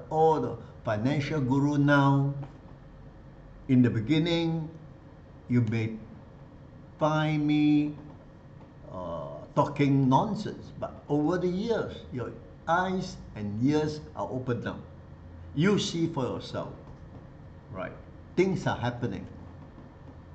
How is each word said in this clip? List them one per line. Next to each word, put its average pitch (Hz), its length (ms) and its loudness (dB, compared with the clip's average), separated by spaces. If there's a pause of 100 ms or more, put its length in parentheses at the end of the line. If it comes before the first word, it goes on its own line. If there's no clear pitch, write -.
all 156 320 4
the 113 160 -4 (260)
financial 135 560 0
guru 139 380 2
now. 139 560 6 (1400)
In 127 120 8
the 117 80 8
beginning, 160 800 2 (760)
you 123 140 4
may 110 320 0 (1040)
find 156 480 2
me, 151 480 4 (960)
uh, 85 360 -8 (280)
talking 139 540 4
nonsense, 185 720 0
but - 280 -10
over 151 300 2
the 175 100 0
years, 185 640 -2
your 117 200 -6 (360)
eyes 185 480 0 (200)
and 104 280 -4
ears 151 380 2 (140)
are 101 140 -4
opened 120 340 -4
now. 87 160 -6 (760)
You 175 240 4
see 165 280 -2
for 131 160 -2
yourself, 95 500 -6 (1000)
right? 92 220 -10 (420)
Things 185 320 2
are 101 100 0
happening. 113 500 -4 (1080)